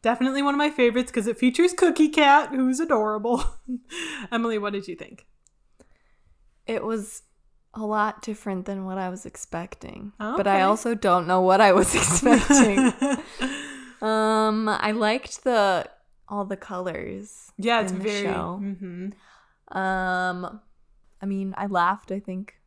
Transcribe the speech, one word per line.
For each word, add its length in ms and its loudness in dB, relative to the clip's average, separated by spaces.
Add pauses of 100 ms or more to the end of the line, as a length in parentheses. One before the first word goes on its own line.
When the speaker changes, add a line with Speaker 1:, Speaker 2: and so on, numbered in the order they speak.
Speaker 1:
Definitely 400 0
one 120 0
of 40 -2
my 120 2
favorites 420 2
'cause 160 -2
it 100 -4
features 360 4
Cookie 360 4
Cat, 400 6
who's 300 0
adorable. 640 0 (240)
<laughs> 640 -10
Emily, 260 -2
what 160 -4
did 140 -8
you 80 -10
think? 320 -20 (1400)
Speaker 2:
It 180 -4
was 400 -6 (500)
a 120 -12
lot 360 -2
different 440 -8
than 200 -8
what 120 -8
I 120 -4
was 160 -12
expecting. 920 -14
But 300 -2
I 80 4
Speaker 1:
Okay. 60 4
Speaker 2:
also 340 2
don't 320 2
know 140 4
what 180 6
I 140 8
was 220 4
<laughs> 60 2
expecting. 960 4
Speaker 1:
<laughs> 260 -2 (760)
Speaker 2:
Um, 680 2
I 240 -2
liked 540 -2
the, 440 2 (380)
all 160 -6
the 140 -8
colors 1000 -10
Speaker 1:
Yeah, 220 0
it's 140 -2
Speaker 2:
in 60 -4
the 40 -6
Speaker 1:
very, 220 -4
Speaker 2:
show. 360 -4
Speaker 1:
mm-hmm. 1160 -12
Speaker 2:
Um, 840 -4 (640)
I 40 -10
mean, 300 -4
I 120 -6
laughed, 440 -2
I 80 -4
think 360 -12 (120)